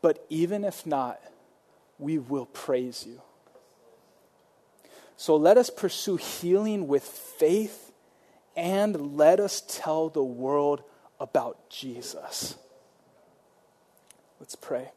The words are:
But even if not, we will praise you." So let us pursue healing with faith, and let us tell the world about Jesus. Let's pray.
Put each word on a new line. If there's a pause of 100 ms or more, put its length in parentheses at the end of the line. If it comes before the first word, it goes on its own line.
But
even
if
not, (760)
we
will
praise
you." (1900)
So
let
us
pursue
healing
with
faith, (640)
and
let
us
tell
the
world (360)
about
Jesus. (1800)
Let's
pray.